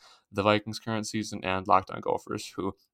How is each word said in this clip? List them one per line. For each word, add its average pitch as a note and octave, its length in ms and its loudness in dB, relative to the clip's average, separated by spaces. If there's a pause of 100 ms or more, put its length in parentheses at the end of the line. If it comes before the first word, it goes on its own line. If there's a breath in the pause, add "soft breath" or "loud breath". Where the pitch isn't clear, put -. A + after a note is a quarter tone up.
(300 soft breath)
the G2 120 -2
Vikings' G#2+ 360 2
current A2 280 -4
season, G#2 360 -6
and F#2 240 -2
Locked F#2+ 240 4
On - 120 -6
Gophers, - 520 -4
who F#2+ 200 -4 (200)